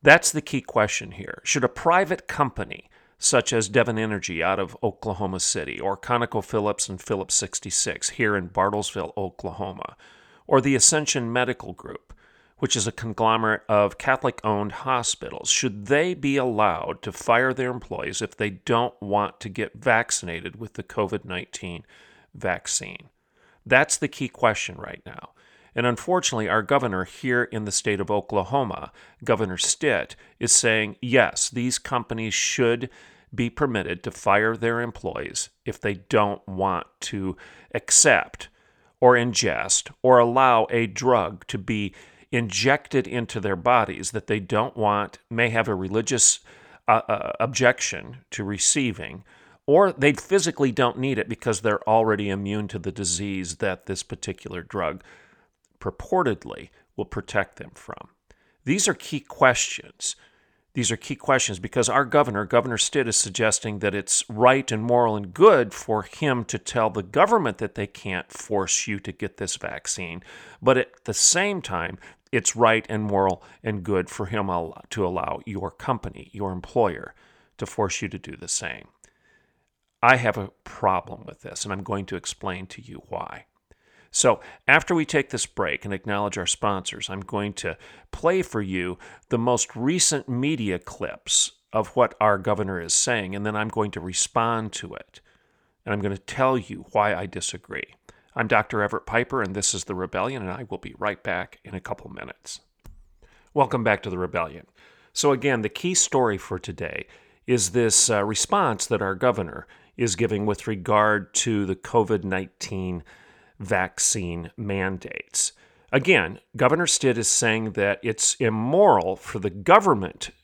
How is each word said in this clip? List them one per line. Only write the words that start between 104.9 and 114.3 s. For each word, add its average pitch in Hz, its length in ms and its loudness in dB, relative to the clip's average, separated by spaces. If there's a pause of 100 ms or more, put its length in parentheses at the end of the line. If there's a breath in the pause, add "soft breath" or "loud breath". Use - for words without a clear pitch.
So - 200 2
again, 127 280 0
the 107 80 -2
key 180 260 -4
story 120 440 2
for 92 200 -8
today 80 500 -10 (380 soft breath)
is 104 260 2
this, 113 360 4
uh, 104 160 2
response 110 600 0
that 104 160 0
our 98 120 0
governor 95 520 -2 (320 soft breath)
is 113 180 0
giving 104 300 0
with 101 200 -2
regard 104 680 2
to 104 320 0
the 92 100 -2
covid 104 480 0
nineteen 95 800 -6 (560 soft breath)
vaccine 90 960 -2